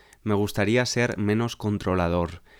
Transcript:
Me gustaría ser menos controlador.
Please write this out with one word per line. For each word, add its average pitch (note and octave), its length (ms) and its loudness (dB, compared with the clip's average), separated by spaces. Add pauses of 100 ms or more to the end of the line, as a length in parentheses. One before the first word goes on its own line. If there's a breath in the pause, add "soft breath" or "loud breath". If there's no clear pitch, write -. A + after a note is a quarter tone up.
(220 soft breath)
Me G#2+ 140 0
gustaría G#2 500 2
ser A#2+ 320 -2
menos G#2+ 380 0
controlador. F2+ 880 -2 (160 soft breath)